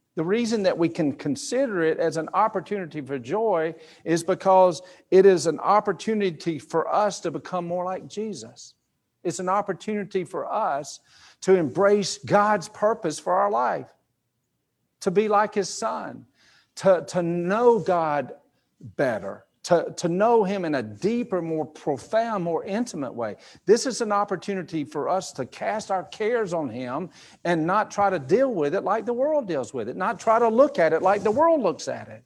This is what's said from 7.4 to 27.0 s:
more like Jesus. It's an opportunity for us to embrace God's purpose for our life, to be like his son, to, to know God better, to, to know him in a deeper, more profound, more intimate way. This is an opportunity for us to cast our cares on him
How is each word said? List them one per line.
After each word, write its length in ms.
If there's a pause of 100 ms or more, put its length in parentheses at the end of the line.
more 180
like 220
Jesus. 680 (500)
It's 160
an 80
opportunity 760
for 300
us 480 (400)
to 160
embrace 640
God's 500
purpose 500
for 140
our 180
life, 420 (1080)
to 100
be 160
like 280
his 140
son, 580 (500)
to, 320
to 120
know 600
God 540 (460)
better, 680 (160)
to, 340
to 140
know 340
him 220
in 80
a 80
deeper, 580
more 240
profound, 800
more 200
intimate 500
way. 220 (280)
This 220
is 160
an 100
opportunity 720
for 240
us 240
to 140
cast 440
our 140
cares 480
on 160
him 400 (360)